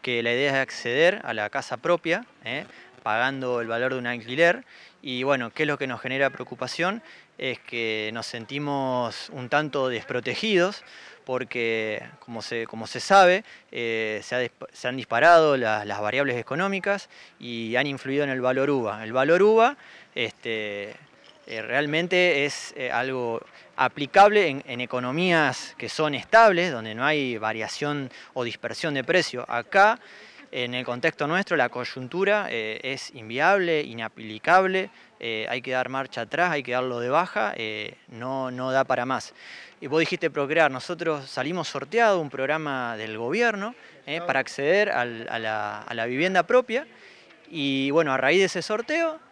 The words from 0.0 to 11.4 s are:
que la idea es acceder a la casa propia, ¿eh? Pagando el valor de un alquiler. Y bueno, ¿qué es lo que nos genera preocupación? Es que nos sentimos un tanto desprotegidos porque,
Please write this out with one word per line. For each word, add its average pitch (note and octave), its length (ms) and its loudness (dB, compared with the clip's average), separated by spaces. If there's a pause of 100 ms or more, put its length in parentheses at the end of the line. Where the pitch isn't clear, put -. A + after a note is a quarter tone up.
que A#2+ 180 -2
la A#2 120 0
idea C#3 180 0
es C3+ 80 0
acceder C#3+ 640 2
a B2 100 -6
la G#2 160 -4
casa C3 280 -6
propia, E3+ 500 0 (160)
¿eh? C3 240 -8 (340)
Pagando B2 580 0
el A2+ 80 -4
valor A#2+ 260 -2
de C3 40 -4
un B2 80 -6
alquiler. B2+ 600 0 (360)
Y B2+ 220 -6
bueno, C3 260 0
¿qué D#3 140 -4
es D3+ 40 0
lo C#3+ 120 -2
que C#3 80 -4
nos A#2+ 120 -8
genera C3+ 300 0
preocupación? C3+ 720 -6 (380)
Es B2+ 180 -6
que A2 560 -4
nos A#2 140 -8
sentimos C3 1040 -4
un B2+ 180 -10
tanto C#3+ 400 0
desprotegidos D3 960 0 (420)
porque, A#2 760 -2 (160)